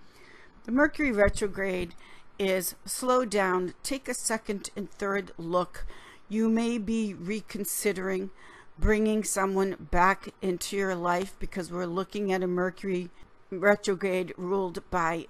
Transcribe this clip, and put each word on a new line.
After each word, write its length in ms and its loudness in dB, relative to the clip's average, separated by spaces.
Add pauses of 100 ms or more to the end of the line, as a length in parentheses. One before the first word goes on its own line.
(640)
the 80 -4
Mercury 400 4
retrograde 800 2 (440)
is 380 0 (100)
slow 400 2
down, 560 2
take 260 -6
a 60 -4
second 600 -4
and 160 -8
third 460 -4
look. 480 -2 (460)
You 180 2
may 300 2
be 340 -2
reconsidering 1160 -4 (480)
bringing 460 4
someone 680 0
back 400 4 (100)
into 340 -2
your 200 0
life, 440 0
because 320 -4
we're 140 -4
looking 480 -2
at 100 2
a 40 0
Mercury 640 -2 (400)
retrograde 840 2
ruled 540 -2
by 400 0